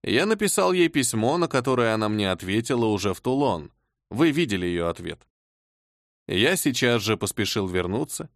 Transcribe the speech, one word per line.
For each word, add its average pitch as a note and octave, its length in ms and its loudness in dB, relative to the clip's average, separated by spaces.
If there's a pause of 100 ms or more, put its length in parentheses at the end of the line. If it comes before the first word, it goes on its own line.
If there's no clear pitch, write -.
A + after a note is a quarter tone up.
Я C#3 220 2
написал G3+ 460 2
ей F3 160 4
письмо, C3 500 0
на E3+ 100 0
которое B2 460 2
она A2 140 0
мне G#2 220 0
ответила A2+ 560 0
уже G2+ 280 0
в - 60 -10
Тулон. B2 520 -2 (380)
Вы D3 200 2
видели A2 360 0
ее E2+ 220 -2
ответ. E2 380 -10 (1000)
Я B2+ 280 2
сейчас A#2+ 460 0
же G#2 140 0
поспешил G2+ 500 -2
вернуться. F#2 680 -4